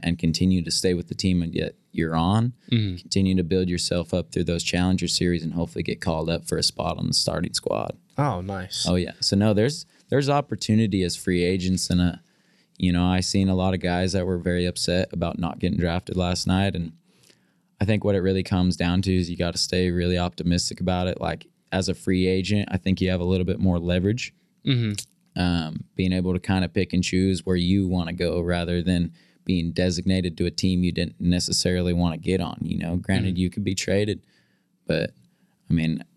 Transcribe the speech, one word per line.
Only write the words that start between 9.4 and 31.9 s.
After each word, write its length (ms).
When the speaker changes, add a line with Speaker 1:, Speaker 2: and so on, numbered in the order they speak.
Speaker 1:
there's, 320
there's 200
opportunity 760
as 140
free 280
agents. 460
And, 100
uh, 120
you 160
know, 120
I 160
seen 280
a 60
lot 200
of 60
guys 320
that 140
were 120
very 280
upset 460
about 260
not 200
getting 200
drafted 380
last 300
night. 280
And 180
I 40
think 200
what 100
it 60
really 220
comes 340
down 260
to 120
is 160
you 60
gotta 220
stay 320
really 280
optimistic 600
about 260
it. 140
Like, 260
as 180
a 60
free 320
agent, 460
I 40
think 240
you 100
have 100
a 40
little 220
bit 140
more 180
leverage. 540
Speaker 2:
Mm-hmm. 260
Speaker 1:
Um, 440
being 180
able 200
to 80
kinda 280
pick 240
and 120
choose 420
where 100
you 300
wanna 260
go 280
rather 420
than 300
being 260
designated 680
to 80
a 40
team 320
you 100
didn't 280
necessarily 720